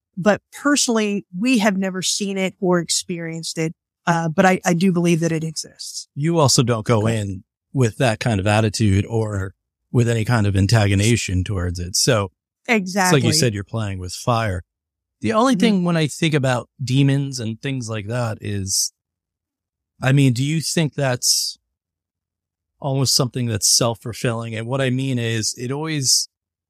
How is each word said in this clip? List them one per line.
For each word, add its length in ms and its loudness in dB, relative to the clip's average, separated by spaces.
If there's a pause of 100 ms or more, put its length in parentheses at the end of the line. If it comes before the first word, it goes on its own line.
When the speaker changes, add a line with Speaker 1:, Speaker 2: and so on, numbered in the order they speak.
(180)
Speaker 1:
But 240 2 (100)
personally, 720 -2 (120)
we 220 2
have 180 2
never 240 -4
seen 360 -4
it 220 -2
or 200 2
experienced 800 -6
it. 160 -4 (320)
Uh, 220 0
but 180 2
I, 200 4
I 80 2
do 180 2
believe 300 2
that 100 0
it 140 -4
exists. 720 -12
Speaker 2:
You 220 0
also 260 4
don't 220 -2
go 180 2
Speaker 1:
Okay. 140 0
Speaker 2:
in 280 -6 (260)
with 260 0
that 220 0
kind 220 0
of 40 -2
attitude 640 2
or 480 -4 (360)
with 180 2
any 160 0
kind 200 4
of 100 2
antagonization 920 2
towards 340 -4
it. 160 -8
So 360 0 (360)
Speaker 1:
Exactly. 520 2
Speaker 2:
it's 40 2
like 100 2
you 60 0
said, 140 2
you're 100 -4
playing 360 -6
with 140 -10
fire. 500 -2 (580)
The 100 -2
only 220 2
Speaker 1:
Mm-hmm. 80 0
Speaker 2:
thing 240 2
when 100 0
I 120 2
think 260 -2
about 360 0 (140)
demons 560 2
and 220 -6
things 280 -8
like 180 -8
that 340 -4
is, 500 -4 (1120)
I 100 2
mean, 220 4
do 100 -2
you 160 -2
think 340 -2
that's 640 -2 (1200)
almost 360 0
something 320 -2
that's 200 -2
self-fulfilling? 840 -2
And 140 -6
what 140 -2
I 80 0
mean 280 0
is, 400 -2
it 140 -8
always, 560 -2 (420)